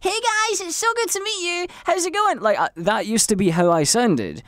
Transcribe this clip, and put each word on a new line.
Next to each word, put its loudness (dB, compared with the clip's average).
Hey -2
guys, 0
it's -8
so -2
good -2
to -2
meet -6
you. -4
How's 0
it -4
going? 0
Like, 2
I, 0
that 0
used 0
to 2
be 2
how 4
I 4
sounded. 2